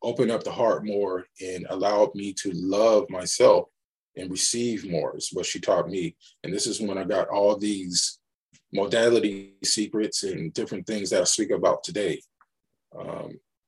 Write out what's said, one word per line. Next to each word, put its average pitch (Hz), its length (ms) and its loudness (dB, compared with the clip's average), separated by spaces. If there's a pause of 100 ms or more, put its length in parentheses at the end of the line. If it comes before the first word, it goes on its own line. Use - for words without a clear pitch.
open 117 280 0
up 110 140 -2
the 90 80 -8
heart 104 320 2
more 98 400 -2 (180)
and 90 280 -8
allowed 101 440 2
me 101 200 -6
to 95 200 -6
love 98 560 4
myself 92 580 4 (480)
and 92 140 -8
receive 113 600 -2
more 78 260 -2
is - 160 -8
what 90 140 -4
she - 140 -6
taught 87 280 2
me. 90 260 -4 (300)
And 87 80 -6
this 101 140 -2
is 104 140 -4
when 98 180 -4
I 92 60 -4
got 95 240 0
all 101 280 4
these 95 640 -2 (540)
modality 107 840 2 (100)
secrets 107 600 -2
and 82 280 -6
different 107 340 -6
things 104 240 -4
that 98 120 4
I - 20 2
speak 104 260 0
about 92 340 2
today, 101 360 -2 (800)
um, - 420 -12 (280)